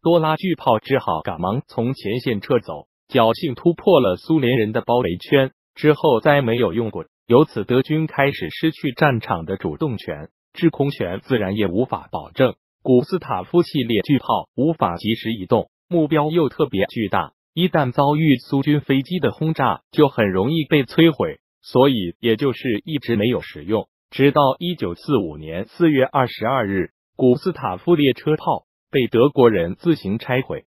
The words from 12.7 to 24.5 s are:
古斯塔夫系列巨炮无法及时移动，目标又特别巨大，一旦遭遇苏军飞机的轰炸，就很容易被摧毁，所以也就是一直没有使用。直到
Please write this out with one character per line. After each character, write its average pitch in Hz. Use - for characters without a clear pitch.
古 123
斯 180
塔 95
夫 170
系 139
列 113
巨 135
炮 -
无 156
法 87
及 107
时 113
移 98
动， -
目 160
标 151
又 160
特 147
别 98
巨 110
大， 85
一 180
旦 139
遭 147
遇 156
苏 139
军 147
飞 135
机 175
的 131
轰 160
炸， 120
就 147
很 107
容 95
易 160
被 143
摧 165
毁， 85
所 131
以 95
也 113
就 131
是 113
一 147
直 117
没 104
有 104
使 76
用。 101
直 139
到 139